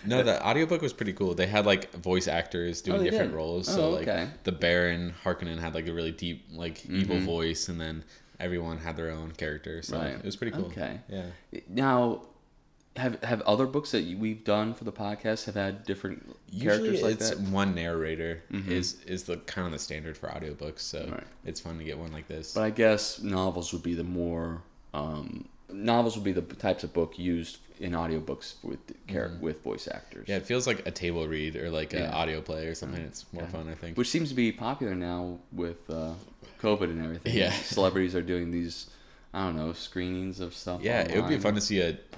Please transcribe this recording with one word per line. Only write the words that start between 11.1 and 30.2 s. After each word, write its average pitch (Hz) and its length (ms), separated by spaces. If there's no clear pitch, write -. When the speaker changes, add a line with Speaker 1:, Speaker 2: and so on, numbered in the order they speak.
Speaker 2:
Now, 123 540
have, 127 280
have 117 180
other 110 240
books 143 260
that 110 100
you, 87 160
we've 110 260
done 107 320
for - 80
the 110 80
podcast 107 540
have 101 100
had 101 280
different - 520
Speaker 1:
Usually 98 120
Speaker 2:
characters 196 120
like 110 120
Speaker 1:
it's 110 180
Speaker 2:
that? - 80
Speaker 1:
one 98 340
narrator 82 800
Speaker 2:
Mm-hmm. 95 200
Speaker 1:
is, 90 360
is 92 160
the 87 140
kind - 280
of 82 80
the 73 60
standard 78 380
for - 120
audiobooks. 73 520
So - 300
Speaker 2:
Right. - 120
Speaker 1:
it's 82 140
fun 82 200
to 78 40
get 76 140
one 82 140
like 78 160
this. 78 260
Speaker 2:
But 107 100
I 110 60
guess 110 520
novels 95 520
would 85 100
be 85 120
the 85 80
more, 85 580
um, 76 540
novels 113 440
would 104 80
be 95 100
the 87 100
types - 400
of 80 100
book 82 240
used 85 400
in 90 140
audiobooks 80 600
with - 160
char-, 64 220
Speaker 1:
Mm-hmm. 87 140
Speaker 2:
with 80 200
voice - 280
actors. - 380